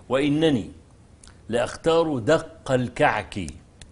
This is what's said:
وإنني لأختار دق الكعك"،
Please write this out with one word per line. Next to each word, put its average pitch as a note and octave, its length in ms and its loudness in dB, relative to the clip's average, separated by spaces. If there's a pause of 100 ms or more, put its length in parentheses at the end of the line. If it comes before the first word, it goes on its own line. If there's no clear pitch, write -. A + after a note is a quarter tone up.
وإنني C#3+ 600 2 (800)
لأختار D#3 680 0
دق C3+ 520 0
الكعك"، A#2 760 0 (440)